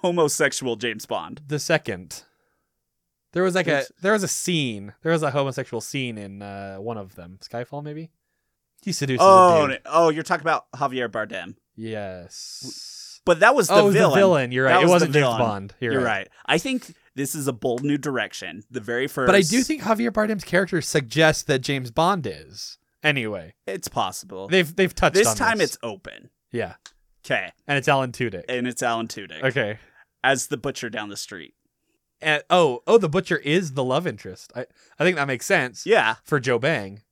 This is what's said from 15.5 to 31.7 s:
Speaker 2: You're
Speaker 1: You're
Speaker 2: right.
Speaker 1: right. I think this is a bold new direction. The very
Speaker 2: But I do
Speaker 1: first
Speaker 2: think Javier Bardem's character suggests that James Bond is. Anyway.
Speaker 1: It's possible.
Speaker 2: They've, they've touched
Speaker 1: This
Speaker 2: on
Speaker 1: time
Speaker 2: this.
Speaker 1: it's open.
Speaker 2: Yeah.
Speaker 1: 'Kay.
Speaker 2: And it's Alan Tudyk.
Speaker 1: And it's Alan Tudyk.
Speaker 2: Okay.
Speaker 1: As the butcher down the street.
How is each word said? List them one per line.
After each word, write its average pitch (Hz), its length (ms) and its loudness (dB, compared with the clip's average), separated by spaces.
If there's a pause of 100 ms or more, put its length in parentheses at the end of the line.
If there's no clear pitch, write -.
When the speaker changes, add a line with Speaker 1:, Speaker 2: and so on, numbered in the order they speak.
Speaker 2:
You're 117 140 -2
Speaker 1:
You're 131 80 0
Speaker 2:
right. 110 180 0
Speaker 1:
right. 95 80 -10 (200)
I 156 100 2
think 262 380 -4 (200)
this 135 200 -6
is 139 120 -4
a 131 60 -2
bold 123 300 -4
new 143 140 0
direction. 107 720 -6
The 127 80 -8
very 120 280 -4
Speaker 2:
But 135 280 2
I 196 60 8
do 180 160 0
Speaker 1:
first 262 100 2
Speaker 2:
think 294 160 -6
Javier 220 280 0
Bardem's 214 320 -2
character 175 380 -2
suggests 147 640 0
that 139 160 0
James 127 320 -4
Bond 165 340 0
is. 78 520 -12 (260)
Anyway. 107 500 -2 (140)
Speaker 1:
It's 190 200 -10
possible. 98 600 -6
Speaker 2:
They've, 170 280 0
they've 185 200 0
touched 165 200 2
Speaker 1:
This 220 120 4
Speaker 2:
on 220 80 0
Speaker 1:
time 220 240 -2
Speaker 2:
this. 156 160 0
Speaker 1:
it's - 80 -20
open. 95 460 -14 (220)
Speaker 2:
Yeah. 107 240 -8 (480)
Speaker 1:
'Kay. 98 280 -4 (160)
Speaker 2:
And 143 100 0
it's 131 100 -2
Alan 135 240 2
Tudyk. 104 380 -6
Speaker 1:
And 123 180 -4
it's 120 140 -6
Alan 117 260 -2
Tudyk. 85 360 -12
Speaker 2:
Okay. 113 340 -2 (460)
Speaker 1:
As 131 240 2
the 143 100 -6
butcher 131 320 -8
down 107 200 -8
the 98 80 -14
street. - 360 -14 (680)